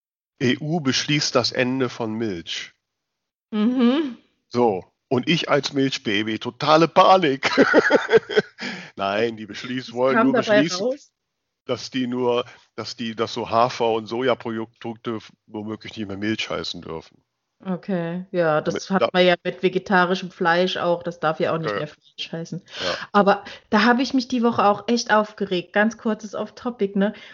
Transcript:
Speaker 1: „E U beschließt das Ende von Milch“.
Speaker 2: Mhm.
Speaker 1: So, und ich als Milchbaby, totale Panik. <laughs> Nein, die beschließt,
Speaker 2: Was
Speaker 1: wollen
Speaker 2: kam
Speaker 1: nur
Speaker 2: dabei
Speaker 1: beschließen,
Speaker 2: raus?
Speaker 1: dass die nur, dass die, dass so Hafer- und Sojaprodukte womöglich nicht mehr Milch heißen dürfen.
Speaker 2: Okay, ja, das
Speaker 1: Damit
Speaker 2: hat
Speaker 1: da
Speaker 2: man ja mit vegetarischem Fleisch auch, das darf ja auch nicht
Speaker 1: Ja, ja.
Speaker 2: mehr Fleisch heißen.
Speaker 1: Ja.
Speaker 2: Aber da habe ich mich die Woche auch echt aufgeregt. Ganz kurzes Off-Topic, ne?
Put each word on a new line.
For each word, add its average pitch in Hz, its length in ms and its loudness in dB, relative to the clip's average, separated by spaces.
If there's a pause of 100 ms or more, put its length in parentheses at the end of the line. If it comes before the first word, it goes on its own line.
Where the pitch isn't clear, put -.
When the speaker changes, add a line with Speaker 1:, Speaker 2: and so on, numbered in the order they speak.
(400)
Speaker 1:
„E 131 200 2
U 156 200 -4
beschließt 143 540 -2
das 123 160 2
Ende 127 380 -2
von 110 260 -6
Milch“. 104 580 -8 (800)
Speaker 2:
Mhm. 247 680 2 (320)
Speaker 1:
So, 113 360 0 (240)
und 123 200 0
ich 170 220 0
als 139 220 0
Milchbaby, 110 680 -2
totale 151 500 2
Panik. 185 600 4 (800)
<laughs> - 680 -4
Nein, 104 400 -2
die 107 100 -14
beschließt, 123 420 -10
Speaker 2:
Was 117 80 -18
Speaker 1:
wollen 131 180 2
Speaker 2:
kam 233 120 4
Speaker 1:
nur 269 80 2
Speaker 2:
dabei 220 260 2
Speaker 1:
beschließen, 180 260 -2
Speaker 2:
raus? 269 240 -6 (560)
Speaker 1:
dass 120 240 -6
die 127 160 -2
nur, 123 380 0 (320)
dass 110 200 -10
die, 113 180 -6
dass 110 200 -4
so 107 160 -6
Hafer- 117 420 2
und 110 140 -2
Sojaprodukte 113 1120 -4 (280)
womöglich 107 500 -10
nicht 110 100 -8
mehr 98 120 -10
Milch 107 320 -2
heißen 85 320 -8
dürfen. 82 420 -14 (420)
Speaker 2:
Okay, 180 640 -6
ja, 160 300 2
das 165 140 -4
Speaker 1:
Damit - 160 -8
Speaker 2:
hat 190 100 2
Speaker 1:
da 196 140 2
Speaker 2:
man 180 100 4
ja 175 180 6
mit 180 200 -6
vegetarischem 185 680 0
Fleisch 180 460 0
auch, 175 260 0
das 170 160 -8
darf 156 220 -2
ja 151 140 0
auch 165 40 -4
nicht 160 120 -4
Speaker 1:
Ja, 101 80 -4
ja. - 20 -4
Speaker 2:
mehr 147 80 -6
Fleisch - 440 -14
heißen. 170 300 -10 (160)
Speaker 1:
Ja. 90 340 -6
Speaker 2:
Aber 202 320 4 (260)
da 208 140 4
habe 240 180 4
ich 254 100 -4
mich 247 160 0
die 247 140 0
Woche 233 240 2
auch 202 200 2
echt 240 240 0
aufgeregt. 196 640 0
Ganz 214 240 2
kurzes 214 380 -6
Off-Topic, 202 640 -4
ne? 208 160 2 (200)